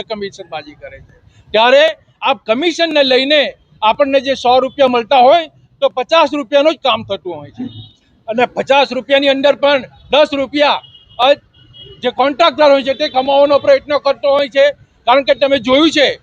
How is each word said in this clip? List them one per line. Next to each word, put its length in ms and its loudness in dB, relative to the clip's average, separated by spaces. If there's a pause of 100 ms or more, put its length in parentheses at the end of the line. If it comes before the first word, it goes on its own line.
કમિશનબાજી 720 -14
કરે 220 -20
છે. 180 -20 (320)
ત્યારે 340 4 (400)
આ 120 -2 (120)
કમિશનને 580 -2
લઈને 380 0 (400)
આપણને 380 0
જે 160 -4
સો 240 0
રૂપિયા 340 -2
મળતા 260 0
હોય 220 4 (400)
તો 80 0
પચાસ 420 0
રૂપિયાનું 420 0
જ 80 -16
કામ 220 -4
થતું 300 -10
હોય 180 -18
છે 120 -14 (640)
અને 200 0
પચાસ 440 0
રૂપિયાની 420 0
અંદર 220 0
પણ 280 -2 (240)
દસ 240 2
રૂપિયા 480 -2 (380)
આ 120 2 (720)
જે 120 -4
કોન્ટ્રાક્ટર 580 0
હોય 180 2
છે 60 -2
તે 160 -4
કમાવાનો 500 2
પ્રયત્ન 400 0
કરતો 300 -4
હોય 180 0
છે. 160 0 (420)
કારણ 180 2
કે 100 0
તમે 260 0
જોયું 300 2
છે 180 0 (140)